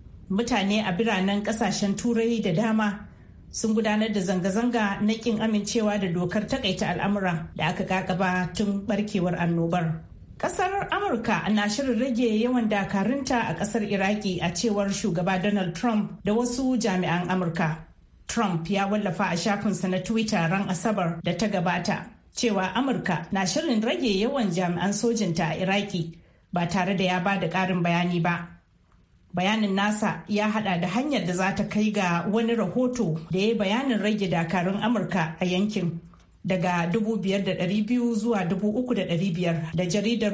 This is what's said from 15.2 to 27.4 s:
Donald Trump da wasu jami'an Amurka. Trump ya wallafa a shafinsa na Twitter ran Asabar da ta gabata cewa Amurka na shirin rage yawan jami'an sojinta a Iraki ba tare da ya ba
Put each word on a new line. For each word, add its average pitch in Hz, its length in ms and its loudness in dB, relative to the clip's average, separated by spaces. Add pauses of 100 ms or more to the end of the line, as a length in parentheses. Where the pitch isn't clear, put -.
Donald 196 340 0
Trump - 480 0
da 196 100 0
wasu 247 440 0
jami'an 180 500 0
Amurka. 170 500 0 (500)
Trump 180 420 0
ya 196 180 2
wallafa 196 440 0
a 175 40 0
shafinsa 202 540 0
na 185 80 0
Twitter 214 400 0
ran 180 300 0
Asabar 185 560 0
da 175 100 0
ta 214 140 0
gabata 175 580 0 (300)
cewa 190 400 0
Amurka 196 560 0
na 190 140 0
shirin 254 380 0
rage 311 200 0 (180)
yawan 240 320 0
jami'an 175 400 0
sojinta 190 600 0
a 185 120 -2
Iraki 196 480 -2 (400)
ba 170 140 0
tare 190 280 2
da 185 80 0
ya 180 160 2
ba 196 200 2